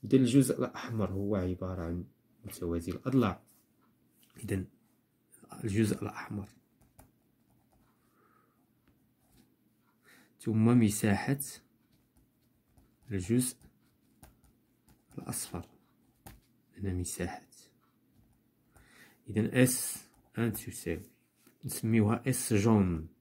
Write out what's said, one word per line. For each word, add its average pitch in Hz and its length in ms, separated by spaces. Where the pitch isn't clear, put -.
إذا 131 140
الجزء 127 420
الأحمر 113 520
هو 101 240
عبارة 92 460
عن 85 220
متوازي 85 460
الأضلاع، 123 520
إذا 98 220
الجزء 104 380
الأحمر 104 480
ثم 113 400
مساحة 107 600
الجزء 104 460
الأصفر، - 480
هنا 98 160
مساحة، 90 540
إذا 107 340
اس - 440
ان 113 160
تساوي 90 480
نسميوها 113 640
اس - 240
جون 98 540